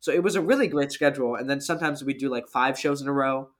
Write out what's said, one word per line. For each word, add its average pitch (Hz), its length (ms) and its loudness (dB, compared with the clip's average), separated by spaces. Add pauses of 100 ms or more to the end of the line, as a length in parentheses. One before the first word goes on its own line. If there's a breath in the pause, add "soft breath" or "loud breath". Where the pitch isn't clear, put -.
So - 120 -2
it 175 100 4
was 185 120 2
a 190 60 0
really 233 260 4
great 143 240 0
schedule. 131 440 0
And 127 140 -4
then 139 120 0
sometimes 151 420 -2
we'd 135 160 -4
do, 135 100 -2
like, 120 180 -4
five 131 320 0
shows 143 220 0
in 135 60 -8
a 139 60 0
row. 135 360 0 (100)